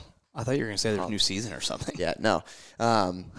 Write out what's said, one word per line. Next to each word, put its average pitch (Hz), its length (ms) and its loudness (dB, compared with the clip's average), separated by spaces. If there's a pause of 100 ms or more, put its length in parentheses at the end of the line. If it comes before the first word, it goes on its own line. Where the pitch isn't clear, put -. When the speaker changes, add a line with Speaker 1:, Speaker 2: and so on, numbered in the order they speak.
(360)
Speaker 1:
I 120 80 -4
thought 123 120 0
you 143 60 0
were 113 60 -4
gonna 101 100 -4
say 113 120 0
there's 98 120 0
Speaker 2:
Oh. 92 60 -4
Speaker 1:
a - 20 -6
new 101 80 -2
season 101 340 0
or 69 80 -8
something. - 380 -6
Speaker 2:
Yeah, 82 220 0
no. 98 240 4 (340)
Um, 95 600 2